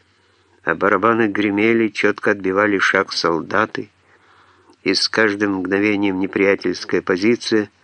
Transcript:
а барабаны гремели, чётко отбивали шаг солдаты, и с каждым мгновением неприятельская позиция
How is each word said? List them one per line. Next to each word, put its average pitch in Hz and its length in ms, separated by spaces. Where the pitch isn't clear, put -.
а 82 100
барабаны 104 540
гремели, 107 600
чётко 104 440
отбивали 98 460
шаг 95 340
солдаты, 92 800
и 95 100
с - 160
каждым 104 460
мгновением 98 640
неприятельская 95 800
позиция 104 720